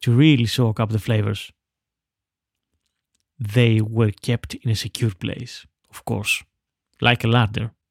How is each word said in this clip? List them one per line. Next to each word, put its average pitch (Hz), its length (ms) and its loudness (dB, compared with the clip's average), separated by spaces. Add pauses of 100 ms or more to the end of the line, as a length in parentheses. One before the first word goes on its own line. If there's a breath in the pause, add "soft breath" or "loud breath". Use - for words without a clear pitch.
to 120 120 0
really 135 320 6
soak 113 340 0
up 110 120 -2
the 107 80 0
flavors. 107 520 -2 (1900)
They 113 440 2
were 110 300 0
kept - 440 -6
in - 160 -4
a 107 40 0
secure - 360 -4
place, - 540 -12 (240)
of - 160 -20
course, - 380 -4 (580)
like 117 220 2
a 113 40 0
larder, 113 440 0 (200)